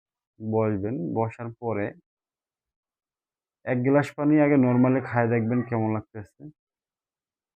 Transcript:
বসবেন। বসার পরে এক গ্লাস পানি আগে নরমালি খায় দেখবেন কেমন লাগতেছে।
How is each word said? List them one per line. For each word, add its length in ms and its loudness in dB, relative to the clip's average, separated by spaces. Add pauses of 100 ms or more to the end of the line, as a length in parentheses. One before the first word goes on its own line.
(520)
বসবেন। 640 -2
বসার 460 -6
পরে 340 -6 (1700)
এক 200 -2
গ্লাস 280 2
পানি 300 2
আগে 160 4
নরমালি 440 4
খায় 260 0
দেখবেন 340 0
কেমন 320 -2
লাগতেছে। 560 -12 (1120)